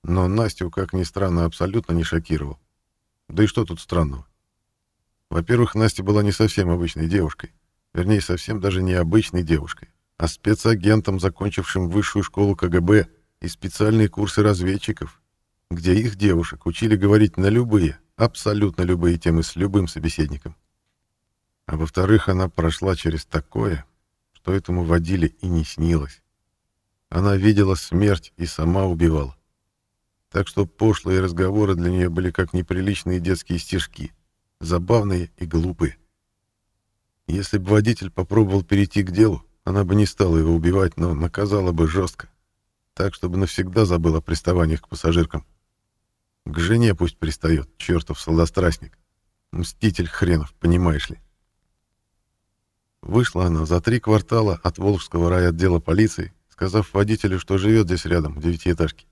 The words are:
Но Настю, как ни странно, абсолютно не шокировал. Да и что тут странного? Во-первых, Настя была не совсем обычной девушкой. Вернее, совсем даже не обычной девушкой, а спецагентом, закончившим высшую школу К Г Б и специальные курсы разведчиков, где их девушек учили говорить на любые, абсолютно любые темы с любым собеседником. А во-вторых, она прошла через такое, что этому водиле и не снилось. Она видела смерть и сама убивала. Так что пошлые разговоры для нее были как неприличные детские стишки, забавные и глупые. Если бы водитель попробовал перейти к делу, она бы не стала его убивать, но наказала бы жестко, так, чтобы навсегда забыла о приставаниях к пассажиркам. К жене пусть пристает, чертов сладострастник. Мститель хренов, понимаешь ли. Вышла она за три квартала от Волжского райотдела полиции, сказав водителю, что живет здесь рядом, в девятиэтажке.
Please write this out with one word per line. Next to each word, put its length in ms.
Но 240
Настю, 420
как 240
ни 80
странно, 440
абсолютно 480
не 100
шокировал. 560
Да 160
и 40
что 180
тут 140
странного? 480
Во-первых, 420
Настя 300
была 180
не 100
совсем 380
обычной 380
девушкой. 440
Вернее, 260
совсем 380
даже 240
не 100
обычной 480
девушкой, 480
а 100
спецагентом, 920
закончившим 680
высшую 320
школу 340
К 120
Г 120
Б 280
и 60
специальные 600
курсы 360
разведчиков, 760
где 240
их 200
девушек 520
учили 280
говорить 420
на 100
любые, 500
абсолютно 680
любые 340
темы 240
с 140
любым 320
собеседником. 680
А 100
во-вторых, 540
она 200
прошла 460
через 300
такое, 600
что 100
этому 300
водиле 460
и 80
не 160
снилось. 580
Она 300
видела 380
смерть 600
и 100
сама 380
убивала. 540
Так 200
что 160
пошлые 560
разговоры 540
для 140
нее 200
были 200
как 220
неприличные 680
детские 380
стишки, 520
забавные 800
и 80
глупые. 520
Если 320
бы 140
водитель 400
попробовал 520
перейти 380
к 100
делу, 340
она 220
бы 100
не 100
стала 320
его 160
убивать, 440
но 160
наказала 580
бы 160
жестко, 400
так, 200
чтобы 240
навсегда 480
забыла 320
о 40
приставаниях 600
к 80
пассажиркам. 560
К 140
жене 360
пусть 220
пристает, 600
чертов 420
сладострастник. 800
Мститель 560
хренов, 460
понимаешь 540
ли. 120
Вышла 440
она 180
за 160
три 180
квартала 640
от 140
Волжского 520
райотдела 500
полиции, 540
сказав 460
водителю, 440
что 200
живет 280
здесь 200
рядом, 300
в 60
девятиэтажке. 720